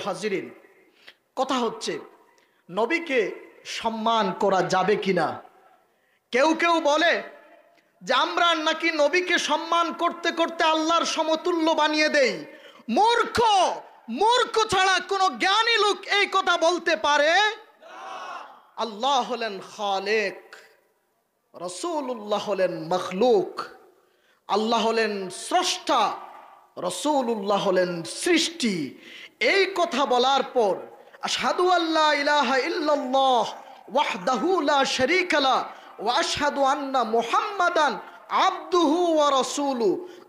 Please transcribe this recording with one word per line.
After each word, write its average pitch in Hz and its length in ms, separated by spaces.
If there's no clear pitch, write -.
হাজিরিন, 190 440
কথা 269 180
হচ্ছে 226 460
নবীকে 233 760
সম্মান 220 680
করা 190 300
যাবে 185 340
কিনা? 165 460
কেউ 294 220
কেউ 330 280
বলে 294 420
যে 214 100
আমরা 339 420
নাকি 320 360
নবীকে 320 460
সম্মান 330 560
করতে 339 380
করতে 330 320
আল্লাহর 320 420
সমতুল্য 320 680
বানিয়ে 302 380
দেই। 214 360
মূর্খ, 440 520
মূর্খ 440 580
ছাড়া 381 320
কোনো 381 300
জ্ঞানী 415 480
লোক 403 200
এই 392 240
কথা 370 260
বলতে 339 380
পারে? 294 380
আল্লাহ 233 440
হলেন 226 380
খালেক, 202 960
রসুল্লাহ 214 960
হলেন 180 380
মখলুক। 185 760
আল্লাহ 220 400
হলেন 208 420
স্রষ্টা, 302 840
রসুল্লাহ 208 800
হলেন 175 460
সৃষ্টি। 196 920
এই 359 260
কথা 277 300
বলার 254 380
পর 214 320
আশহাদু 311 480
আল্লা 320 440
ইলাহা 285 440
ইল্লাল্লাহ 262 960
ওয়াহদাহু 262 680
লা 277 240
শারীকা 330 540
লাহ 254 240
ওয়া 233 160
আশহাদু 285 480
আন্না 269 400
মুহাম্মাদান 320 960
আবদুহু 349 880
ওয়া 294 140
রাসূলু। 254 800